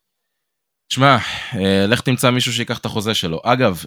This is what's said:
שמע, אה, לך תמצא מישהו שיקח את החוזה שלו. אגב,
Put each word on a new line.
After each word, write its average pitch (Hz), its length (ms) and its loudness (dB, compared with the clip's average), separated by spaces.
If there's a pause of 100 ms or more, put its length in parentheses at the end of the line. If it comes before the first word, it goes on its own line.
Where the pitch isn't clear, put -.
(920)
שמע, 135 240 4 (400)
אה, 98 320 2
לך 120 120 2
תמצא 127 300 0
מישהו 123 220 0
שיקח 113 260 -4
את - 80 -8
החוזה 107 280 -4
שלו. 82 300 -2
אגב, 117 420 2